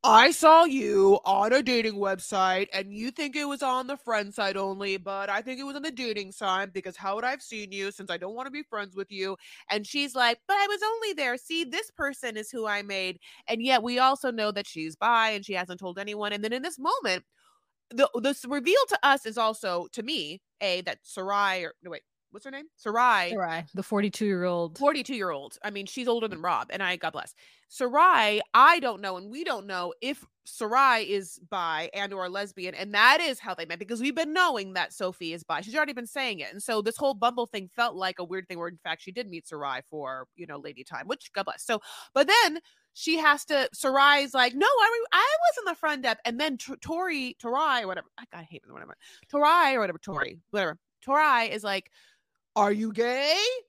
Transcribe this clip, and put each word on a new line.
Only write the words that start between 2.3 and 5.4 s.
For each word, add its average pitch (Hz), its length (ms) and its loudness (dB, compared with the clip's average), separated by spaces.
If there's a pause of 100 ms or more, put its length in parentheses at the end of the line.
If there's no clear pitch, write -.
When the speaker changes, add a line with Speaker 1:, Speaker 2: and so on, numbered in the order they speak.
Speaker 1:
and 196 220 -6
you 226 180 -8
think 294 240 -6
it 294 80 -2
was 277 180 -4
on 262 260 -2
the 277 100 -6
friend 208 360 -4
side 196 220 -2
only, 196 400 -4
but 196 340 -6
I 208 120 -2